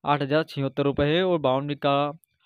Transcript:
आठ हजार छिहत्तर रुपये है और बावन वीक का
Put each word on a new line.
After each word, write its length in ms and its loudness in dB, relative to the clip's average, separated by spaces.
आठ 180 0
हजार 240 0
छिहत्तर 380 -4
रुपये 240 0
है 160 0
और 160 0
बावन 280 0
वीक 120 -6
का 160 2